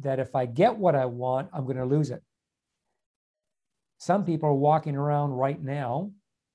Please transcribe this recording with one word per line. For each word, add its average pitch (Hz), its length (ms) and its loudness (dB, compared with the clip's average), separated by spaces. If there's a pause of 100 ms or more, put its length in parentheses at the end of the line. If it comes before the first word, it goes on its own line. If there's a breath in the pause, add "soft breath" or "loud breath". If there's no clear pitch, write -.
that 135 180 -2
if 131 160 -6
I 127 120 0
get 180 300 2
what 180 200 2
I 131 80 2
want, 127 480 -4
I'm 135 140 -6
gonna 127 180 -4
lose 139 260 0
it. 120 120 -12 (1800)
Some 190 260 0
people 160 240 0
are 143 60 4
walking 147 420 2
around 147 360 0
right 135 300 -2
now 143 480 -4 (440)